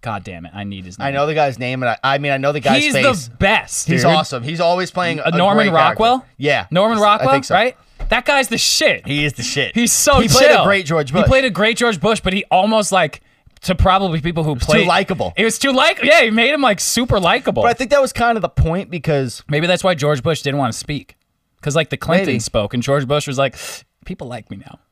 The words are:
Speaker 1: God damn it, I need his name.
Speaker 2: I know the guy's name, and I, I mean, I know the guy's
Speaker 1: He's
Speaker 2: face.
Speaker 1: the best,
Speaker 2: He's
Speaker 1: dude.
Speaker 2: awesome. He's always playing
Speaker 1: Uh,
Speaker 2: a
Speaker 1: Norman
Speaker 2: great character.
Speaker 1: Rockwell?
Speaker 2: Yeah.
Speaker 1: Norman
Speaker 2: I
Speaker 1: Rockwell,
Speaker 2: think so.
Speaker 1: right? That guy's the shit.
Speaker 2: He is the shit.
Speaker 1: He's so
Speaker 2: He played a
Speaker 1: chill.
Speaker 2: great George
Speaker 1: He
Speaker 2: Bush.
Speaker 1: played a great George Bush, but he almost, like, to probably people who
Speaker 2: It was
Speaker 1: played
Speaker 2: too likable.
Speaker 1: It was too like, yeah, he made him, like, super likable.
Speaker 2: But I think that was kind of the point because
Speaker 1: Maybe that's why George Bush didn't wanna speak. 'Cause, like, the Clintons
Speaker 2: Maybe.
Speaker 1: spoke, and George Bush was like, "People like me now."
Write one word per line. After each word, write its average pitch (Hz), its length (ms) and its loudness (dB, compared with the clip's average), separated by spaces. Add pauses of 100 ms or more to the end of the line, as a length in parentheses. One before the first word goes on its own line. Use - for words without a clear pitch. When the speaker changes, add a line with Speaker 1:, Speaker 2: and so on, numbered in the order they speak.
Speaker 1:
God 104 220 -8
damn 87 220 -14
it, 80 80 -18
I 101 120 -10
need 98 200 -12
his 92 140 -18
name. 135 80 -6
Speaker 2:
I 139 40 -4
know 139 140 -2
the 156 80 -4
guy's 143 240 0
name, 127 240 -6
and 123 80 -2
I, 110 140 -2
I 139 160 2
mean, 143 120 -2
I 135 60 -2
know 139 140 0
the 147 80 -2
guy's 139 240 2
Speaker 1:
He's 294 100 0
Speaker 2:
face. 156 340 0
Speaker 1:
the 117 100 -20
best, - 500 -2
Speaker 2:
He's 131 160 0
Speaker 1:
dude. 170 80 4
Speaker 2:
awesome. 147 320 -2
He's 160 180 -8
always 180 300 0
playing 170 280 -4
Speaker 1:
Uh, 143 40 -8 (100)
Speaker 2:
a 170 40 0
Speaker 1:
Norman 202 320 4
Speaker 2:
great 165 100 0
character. - 240 2
Speaker 1:
Rockwell? 247 220 2 (120)
Speaker 2:
Yeah. 131 320 -2
Speaker 1:
Norman 214 300 2
Speaker 2:
I - 20 2
Speaker 1:
Rockwell, 214 300 4
Speaker 2:
think 269 140 2
so. - 100 -2
Speaker 1:
right? 233 200 0 (340)
That 240 140 0
guy's 277 260 0
the 233 100 -4
shit. - 480 0
Speaker 2:
He 147 180 -2
is 147 80 -2
the - 80 -12
shit. 135 320 -4
Speaker 1:
He's 233 180 0
so - 280 2
Speaker 2:
He 226 80 2
played 262 240 6
a - 40 6
Speaker 1:
chill. 185 80 4
Speaker 2:
great 190 220 2
George 147 240 -2
Speaker 1:
He 151 80 -2
Speaker 2:
Bush. 208 80 4
Speaker 1:
played 262 180 4
a 262 60 2
great 208 260 0
George 233 240 0
Bush, 208 200 0
but 190 140 -4
he 196 180 -2
almost, 208 400 2
like, 180 300 0 (400)
to 185 120 -2
probably 180 480 2
people 165 220 -2
who 151 80 -2
Speaker 2:
It 147 40 -2
was 120 100 -6
Speaker 1:
played 160 180 4
Speaker 2:
too 165 40 0
likable. 170 480 0
Speaker 1:
It 190 80 0
was 220 140 0
too 277 140 0
like, 294 320 2
yeah, 302 180 6
he 240 80 2
made 233 240 2
him, 294 80 -2
like, 220 180 2
super 240 400 -2
likable. 196 440 0
Speaker 2:
But - 80 4
I - 20 0
think 240 160 -4
that 285 120 4
was 262 120 0
kind 233 240 0
of 190 60 -4
the 170 60 -2
point 165 420 -2
because 143 580 -4
Speaker 1:
Maybe 151 160 0
that's 175 180 0
why 185 120 2
George 147 260 -2
Bush 156 220 -2
didn't 143 160 -2
wanna 120 140 -2
speak. - 420 -10 (500)
'Cause, 143 100 -2
like, 160 140 0
the - 80 -6
Clintons 180 300 0
Speaker 2:
Maybe. 131 120 -2
Speaker 1:
spoke, 107 340 -4
and 123 80 -2
George 139 260 -2
Bush 147 200 -2
was 131 100 -6
like, 139 180 0 (500)
"People 175 220 -12
like 117 240 -14
me - 60 -14
now." - 220 -20 (120)